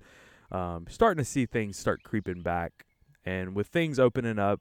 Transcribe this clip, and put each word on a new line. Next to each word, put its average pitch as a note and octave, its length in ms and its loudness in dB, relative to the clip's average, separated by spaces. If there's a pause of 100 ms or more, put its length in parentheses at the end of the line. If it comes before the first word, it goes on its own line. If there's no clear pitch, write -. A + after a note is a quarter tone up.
(520)
um, F2 380 -4
starting G#3+ 280 4
to D3 60 0
see B2+ 220 0
things G#2+ 320 -4
start - 260 0
creeping F#2+ 380 -4
back. E2+ 440 -4 (380)
And F#2 320 -4
with G2+ 120 0
things D#3 320 0
opening A#2+ 380 2
up, G2+ 240 2